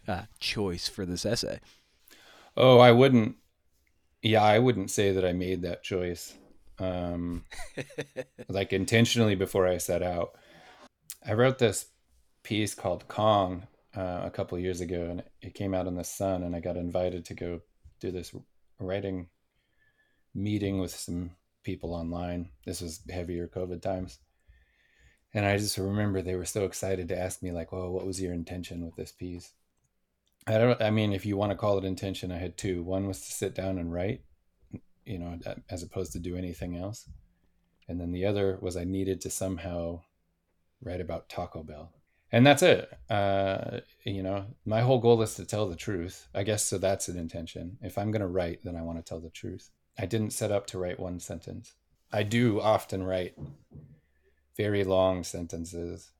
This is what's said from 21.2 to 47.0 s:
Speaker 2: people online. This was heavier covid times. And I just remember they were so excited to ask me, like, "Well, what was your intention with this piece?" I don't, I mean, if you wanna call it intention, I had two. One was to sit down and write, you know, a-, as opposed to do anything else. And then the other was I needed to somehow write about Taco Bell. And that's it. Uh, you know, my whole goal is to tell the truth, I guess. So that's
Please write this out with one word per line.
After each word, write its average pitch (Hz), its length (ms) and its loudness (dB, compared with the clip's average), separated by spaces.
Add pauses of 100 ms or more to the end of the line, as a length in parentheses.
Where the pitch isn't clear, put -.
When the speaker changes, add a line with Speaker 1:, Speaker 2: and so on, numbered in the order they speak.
Speaker 2:
people 85 320 -6
online. 87 540 -6 (180)
This 90 140 -8
was 85 280 -10
heavier 87 380 -6
covid 90 340 -8
times. 92 380 -6 (1120)
And 104 100 0
I 101 140 4
just 104 220 -2
remember 98 420 0
they 90 140 -4
were 87 100 -4
so 101 200 -2
excited 92 420 -4
to 90 120 -4
ask 92 220 -6
me, 90 100 -6
like, 85 200 -8
"Well, 92 200 -6
what 92 140 -4
was 95 160 -6
your 87 120 -4
intention 85 520 -8
with 82 100 -14
this - 160 -12
piece?" 87 420 -14 (920)
I 110 120 2
don't, 120 240 4
I 107 80 2
mean, 107 240 2
if 98 120 -4
you 101 120 0
wanna 101 180 0
call 101 220 2
it 95 80 -2
intention, 92 440 -6
I 87 80 -6
had 87 200 -8
two. 90 260 -4
One 95 240 -2
was 95 140 -6
to - 100 -14
sit - 240 -6
down 95 220 -4
and 85 160 -6
write, 95 300 -4 (800)
you 95 120 -8
know, 87 280 -8
a-, 52 100 -10 (140)
as 90 140 -10
opposed 90 280 -8
to 92 80 -8
do 87 160 -8
anything 90 400 -8
else. 98 320 -10 (800)
And 85 100 -8
then 87 140 -6
the 90 140 -2
other 98 340 2
was 90 160 -4
I 87 80 -4
needed 95 380 -2
to 92 80 -8
somehow 87 720 -6 (800)
write 90 180 -8
about 85 300 -8
Taco 82 340 -8
Bell. 80 300 -16 (360)
And 120 160 8
that's 143 160 8
it. 147 300 6 (180)
Uh, 98 680 0 (240)
you 98 180 -6
know, 98 260 -4 (180)
my 110 160 2
whole 127 180 4
goal 117 220 8
is - 140 -2
to 98 100 -10
tell 107 240 -2
the 85 80 -8
truth, 92 580 -6
I 98 80 -2
guess. 104 220 0
So 101 120 -2
that's 95 300 0